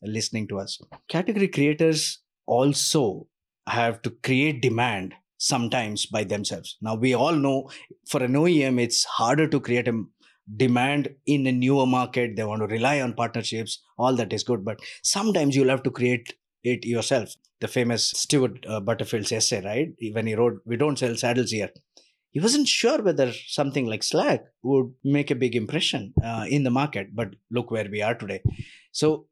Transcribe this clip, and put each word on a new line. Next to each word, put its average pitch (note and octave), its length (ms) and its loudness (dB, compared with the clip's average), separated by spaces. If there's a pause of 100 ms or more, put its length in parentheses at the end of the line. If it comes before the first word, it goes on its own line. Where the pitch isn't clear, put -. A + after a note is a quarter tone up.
listening G#2+ 460 -4
to G2+ 100 -6
us. - 220 -10 (280)
Category G3 400 0
creators D3+ 760 0 (240)
also A#2+ 800 2 (420)
have A#2 340 0
to A#2+ 80 -4 (120)
create C3+ 400 0
demand A2+ 520 -2 (220)
sometimes A#2 720 -2
by G#2+ 180 -2
themselves. G#2 560 -6
Now, A2 140 -4
we B2 200 2
all C#3 200 2
know C#3 340 0 (400)
for C3+ 140 0
an B2 140 2
O D#3 100 4
E D#3+ 160 6
M, C3 160 2
it's A#2+ 260 2
harder C#3+ 440 2
to D3 120 2
create A#2+ 280 0
a A2+ 140 0 (540)
demand C3 540 2 (160)
in C#3 200 2
a C3 60 2
newer C3 340 4
market. B2 500 0
They A2 80 -2
want G#2+ 180 -2
to G#2+ 60 -2
rely B2+ 340 2
on A#2+ 100 -2
partnerships. A2+ 680 -4 (160)
All B2+ 180 4
that A2 160 -2
is G#2 120 -4
good. A2 200 -2
But G#2+ 140 -6 (240)
sometimes F#3 520 0
you'll C3+ 140 4
have C3 140 0
to C3 80 -2
create B2 440 -2 (280)
it A#2 240 -2
yourself. A#2 480 -2 (260)
The A2 80 -4
famous A#2+ 420 0
Stuart, - 580 0
uh, G#2+ 120 -4
Butterfield's A2 520 -4
essay, G#2+ 320 0
right? A#2 240 -2 (240)
When A2 140 -2
he A2 80 -2
wrote, A2 320 2
"We A#2 100 -4
don't C#3+ 220 0
sell A#2 180 0
saddles A#2+ 340 0
here." G#2+ 200 -4 (600)
He D3 100 -4
wasn't B3+ 280 2
sure C4 320 2
whether C#3+ 320 2
something C3+ 540 -2
like A2 160 -4
Slack F3 420 2 (180)
would C3 300 2 (100)
make C#3+ 280 2
a C#3 60 0
big A#2+ 180 0
impression, A2+ 580 -2 (100)
uh, A2+ 240 -4
in C#3 180 2
the B2+ 60 0
market, B2+ 440 -2
but G#2 220 -6 (140)
look A#2+ 200 -4
where G#2+ 200 -2
we G#2 120 -4
are A2+ 120 0
today. G2 280 -8 (500)
So D3+ 400 0